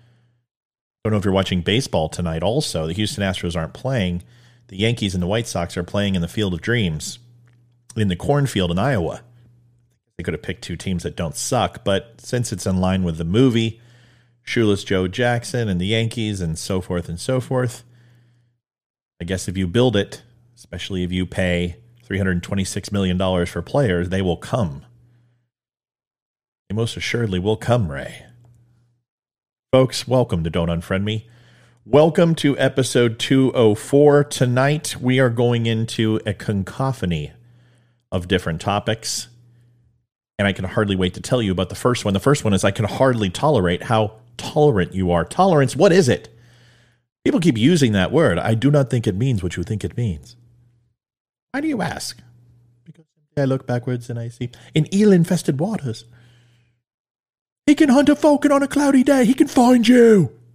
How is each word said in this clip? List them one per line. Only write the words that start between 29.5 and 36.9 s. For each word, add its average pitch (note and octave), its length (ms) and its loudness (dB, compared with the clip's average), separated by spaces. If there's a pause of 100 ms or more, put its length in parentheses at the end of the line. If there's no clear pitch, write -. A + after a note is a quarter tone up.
Folks, C3 380 2
welcome A#2+ 340 0
to E2 80 -4
Don't E2+ 180 -2
Unfriend E2+ 360 -4
Me. G#2+ 240 -6 (560)
Welcome D#3 520 4
to C#3+ 220 0
episode B2 640 2
two C3+ 340 2
oh A2 220 6
four. C#3+ 480 6
Tonight, C3+ 760 0
we B2+ 200 2
are B2+ 100 4
going A#2+ 360 0
into A2+ 600 0
a G#2 80 -2
cacophony F#2+ 960 -4 (800)